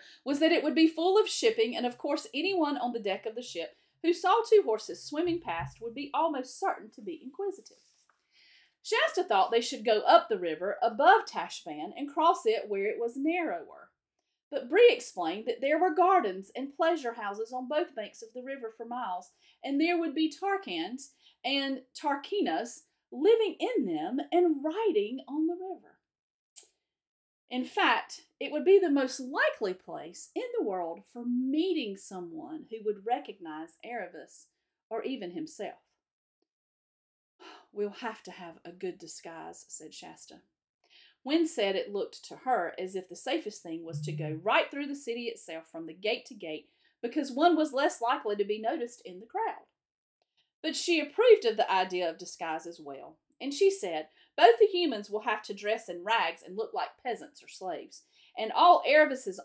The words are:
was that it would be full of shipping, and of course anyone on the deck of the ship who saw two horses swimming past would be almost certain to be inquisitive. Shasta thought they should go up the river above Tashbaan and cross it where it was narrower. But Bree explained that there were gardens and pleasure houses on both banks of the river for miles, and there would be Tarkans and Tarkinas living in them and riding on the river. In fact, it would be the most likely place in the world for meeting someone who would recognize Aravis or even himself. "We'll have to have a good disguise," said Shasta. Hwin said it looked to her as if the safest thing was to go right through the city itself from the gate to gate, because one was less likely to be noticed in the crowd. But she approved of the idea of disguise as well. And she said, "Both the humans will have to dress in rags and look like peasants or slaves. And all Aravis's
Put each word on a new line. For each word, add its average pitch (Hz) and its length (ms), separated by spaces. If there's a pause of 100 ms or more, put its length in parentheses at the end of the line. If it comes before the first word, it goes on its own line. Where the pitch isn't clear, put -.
(240)
was 277 160
that 320 120
it 320 120
would 285 120
be 320 120
full 359 320
of 427 100
shipping, 226 460
and 240 100
of 240 120
course 302 360
anyone 311 440
on 240 160
the 233 60
deck 196 260
of 220 100
the 247 60
ship - 360 (240)
who 339 120
saw 381 280
two 427 220
horses 220 400
swimming 339 360
past 170 420
would - 120
be 285 200
almost 285 460
certain 359 320
to 240 100
be 208 200
inquisitive. 381 560 (1040)
Shasta 480 420
thought 214 280
they 233 100
should 233 220
go 220 180
up 330 280
the 202 100
river 170 420
above 285 440
Tashbaan 170 720
and 285 160
cross 330 340
it 220 240
where 196 160
it 220 140
was 240 180
narrower. 269 760 (600)
But 262 180
Bree 466 200
explained 180 580
that - 120
there 302 200
were 370 100
gardens 311 680
and 277 200
pleasure 311 380
houses 220 380
on 254 160
both 311 280
banks 208 260
of 226 120
the 254 100
river 254 280
for 226 140
miles, 226 460 (320)
and 277 180
there 339 160
would 320 160
be 311 160
Tarkans 262 840 (300)
and 269 400 (120)
Tarkinas 285 880 (260)
living 403 480
in 381 260
them 180 360 (100)
and 320 320
riding 302 640
on 311 200
the 349 80
river. 370 440 (1500)
In 254 140
fact, - 600 (140)
it 277 120
would 294 140
be 392 140
the 349 100
most 269 300
likely 269 540
place 165 640
in 440 80 (140)
the 381 60
world 185 420
for 240 200
meeting 262 720
someone 170 720
who 220 140
would 202 220
recognize 190 800
Aravis 202 600 (420)
or 226 140
even 214 280
himself. 170 480 (1900)
"We'll 208 180
have 220 340
to 185 80
have 170 340
a 175 60
good 180 260
disguise," 165 720
said - 260
Shasta. - 480 (840)
Hwin 311 240
said 196 280
it 202 180
looked - 320
to - 120
her 220 400
as 185 180
if 185 140
the 208 60
safest 254 460
thing 165 220
was 156 180
to 147 100
go 151 200
right 208 380
through 285 180
the 285 80
city 233 320
itself 165 400
from 165 180
the 165 80
gate 208 320
to - 80
gate, 160 360 (320)
because 254 300
one 311 240
was 302 180
less 285 280
likely 233 340
to 202 80
be 208 140
noticed 240 440
in 190 180
the 220 60
crowd. 392 400 (1000)
But 311 100
she 339 240
approved 415 460
of 214 120
the - 140
idea 185 380
of 160 80
disguise 165 480
as 170 140
well. 143 400 (200)
And 277 140
she 392 160
said, 170 400 (260)
"Both 427 220
the 427 80
humans 269 460
will 208 80
have 220 240
to 208 100
dress 208 340
in 175 160
rags 190 380
and 185 160
look 220 160
like 170 300
peasants - 400
or - 40
slaves. - 540 (340)
And 220 160
all 339 320
Aravis's 277 600